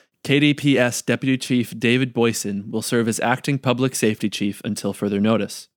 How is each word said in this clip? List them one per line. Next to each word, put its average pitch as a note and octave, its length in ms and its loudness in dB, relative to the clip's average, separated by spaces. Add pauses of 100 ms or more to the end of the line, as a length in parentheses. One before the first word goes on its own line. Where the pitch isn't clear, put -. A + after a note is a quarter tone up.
(240)
K C#3+ 160 4
D D3 140 4
P C#3 260 2
S B2 220 0
Deputy C3 360 0
Chief B2 400 -2
David A#2+ 360 2
Boyson G#2+ 580 -2
will A2 100 -2
serve A#2 280 0
as G#2+ 100 -4
acting C3 400 0
public B2+ 340 0
safety G#2+ 360 0
chief G2+ 340 -4
until G#2 300 -4
further G2+ 260 -2
notice. G#2 580 0